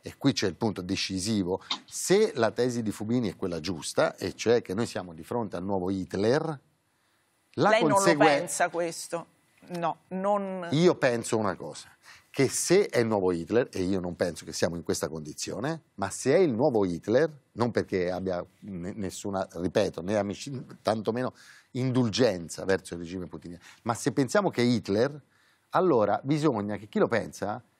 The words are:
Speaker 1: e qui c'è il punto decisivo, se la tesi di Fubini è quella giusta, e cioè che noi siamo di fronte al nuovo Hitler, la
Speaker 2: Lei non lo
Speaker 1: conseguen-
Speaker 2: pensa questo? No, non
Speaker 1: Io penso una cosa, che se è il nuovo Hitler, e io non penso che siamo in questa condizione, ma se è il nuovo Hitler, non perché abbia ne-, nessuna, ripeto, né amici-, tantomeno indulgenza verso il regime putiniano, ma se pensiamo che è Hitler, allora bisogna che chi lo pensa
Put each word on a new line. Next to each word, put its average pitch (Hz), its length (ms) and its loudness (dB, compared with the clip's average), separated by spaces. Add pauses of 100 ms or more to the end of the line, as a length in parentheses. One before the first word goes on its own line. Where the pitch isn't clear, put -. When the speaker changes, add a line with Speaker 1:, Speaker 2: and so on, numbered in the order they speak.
Speaker 1:
e - 160 -14
qui - 160 2
c'è - 140 -2
il 87 80 -2
punto 101 260 -2
decisivo, 95 800 -2 (240)
se - 520 2
la 110 160 2
tesi 120 300 0
di 107 80 -2
Fubini 110 380 -2
è 80 80 -6
quella 87 240 -4
giusta, 87 560 -2
e 92 180 -6
cioè 117 280 2
che - 100 -10
noi 110 140 -2
siamo 92 260 -8
di 80 120 -16
fronte 110 320 -4
al 87 80 -4
nuovo 95 260 -2
Hitler, 113 680 0 (1000)
la 160 100 6
Speaker 2:
Lei 220 140 6
non - 80 4
lo - 60 2
Speaker 1:
conseguen- 170 420 6
Speaker 2:
pensa 175 320 0
questo? 170 560 -6 (420)
No, 170 300 -4 (100)
non 190 600 -2
Speaker 1:
Io 165 240 6
penso 120 420 0
una 104 180 0
cosa, 78 340 -12 (420)
che 131 180 2
se 185 380 2
è - 140 0
il 117 60 2
nuovo 101 240 2
Hitler, 90 400 0
e 95 120 -4
io 92 180 0
non 87 160 -6
penso 87 300 -4
che 78 80 -12
siamo 85 220 0
in 82 60 -6
questa 87 260 -2
condizione, 80 720 -8 (140)
ma 98 120 -4
se - 260 0
è 185 40 6
il 175 140 4
nuovo 113 340 2
Hitler, 107 440 2 (220)
non 113 180 0
perché 92 400 0
abbia 90 320 -4 (180)
ne-, 90 340 -10
nessuna, 98 600 -6
ripeto, 90 480 0
né 98 140 0
amici-, 104 480 -4 (160)
tantomeno 113 540 -2 (380)
indulgenza 117 920 0
verso 92 300 0
il 87 60 -8
regime 87 260 -8
putiniano, 85 360 -14 (200)
ma 113 120 -2
se 120 180 -4
pensiamo 151 380 0
che 123 120 -2
è - 20 4
Hitler, 120 560 2 (500)
allora 123 520 2
bisogna 131 540 0
che 101 120 -14
chi - 100 -4
lo 190 100 4
pensa 98 540 -4 (180)